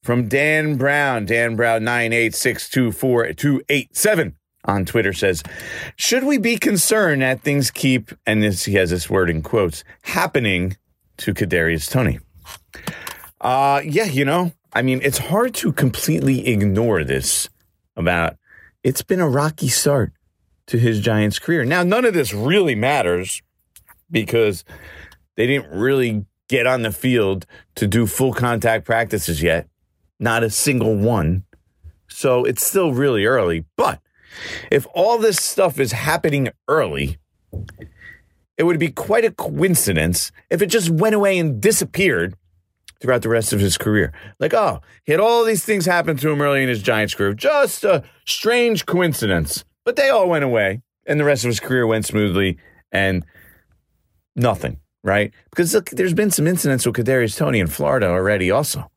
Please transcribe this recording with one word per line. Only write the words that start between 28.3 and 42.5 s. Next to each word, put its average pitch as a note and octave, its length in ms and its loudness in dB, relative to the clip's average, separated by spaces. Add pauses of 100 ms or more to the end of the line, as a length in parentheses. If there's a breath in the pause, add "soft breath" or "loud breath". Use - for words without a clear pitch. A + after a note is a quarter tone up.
contact A2+ 520 0
practices G2 580 -2
yet. E2 240 0 (520)
Not A#2 240 0
a G#2+ 80 -2
single A2 440 0
one. F#2+ 500 0 (600)
So B2+ 380 0
it's B2+ 180 -2
still F3 300 0
really B2 320 2
early. F2+ 400 0 (100)
But - 260 -2 (680 loud breath)
if - 240 2
all G#3+ 240 2
this G#3+ 200 2
stuff F3 420 0
is A#2+ 140 0
happening C#3+ 560 0 (180)
early, D#2 500 -2 (1400 loud breath)
it - 60 -4
would E3+ 160 2
be C3+ 140 -2
quite - 340 0
a G3 60 0
coincidence B2 1000 0 (200 soft breath)
if E3 100 0
it G#3 60 2
just F3 240 0
went G#3+ 240 2
away G3 240 2
and C#3+ 200 -2
disappeared A#2 760 0 (640)